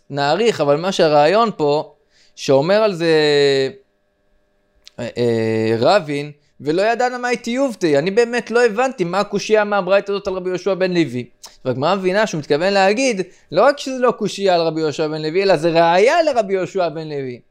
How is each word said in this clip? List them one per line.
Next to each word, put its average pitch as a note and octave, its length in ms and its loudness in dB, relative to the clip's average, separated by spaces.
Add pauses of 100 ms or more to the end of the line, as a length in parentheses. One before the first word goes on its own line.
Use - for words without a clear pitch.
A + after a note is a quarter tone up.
נאריך, D#3 520 0
אבל C#3+ 140 4
מה F3 160 -4
שהרעיון E3+ 680 4
פה, D3+ 380 -2 (400)
שאומר D3 400 2
על G#3+ 180 2
זה, E3 140 -2 (1900)
אה, A#2+ 80 -8 (100)
אה, A2+ 640 0
רבין, D3 520 0 (300)
"ולא D#3+ 200 -2
ידענה A#3+ 360 0
מאי B3 200 -4
טיובטי", A#3 600 -2
אני E3+ 140 0
באמת A#3 400 0
לא A#3+ 140 2
הבנתי A#3+ 380 -2
מה F3 160 -2
הקושייה G#3 440 0
מהברייתא G3 480 0
הזאת G3+ 160 -6
על F#3 60 -4
רבי F#3 160 -6
יהושע F3+ 240 -4
בן F#3 200 -2
לוי. B2 320 -2 (400)
והגמרא C#3 300 0
מבינה G3 320 0
שהוא E3 120 -6
מתכוון E3 340 0
להגיד, G3+ 480 2 (300)
לא F#3 140 2
רק C#4+ 120 2
שזה C4 220 -8
לא B3 120 2
קושייה G3 440 -2
על E3+ 60 2
רבי D#3+ 200 -2
יהושע D#3 260 -2
בן D#3 140 -6
לוי, D#3+ 220 -2
אלא F#3+ 120 4
זה D#3+ 140 0
ראיה F#3 540 4
לרבי A#3 300 0
יהושע F3+ 360 -2
בן D#3 180 -10
לוי. C3+ 320 -8 (120)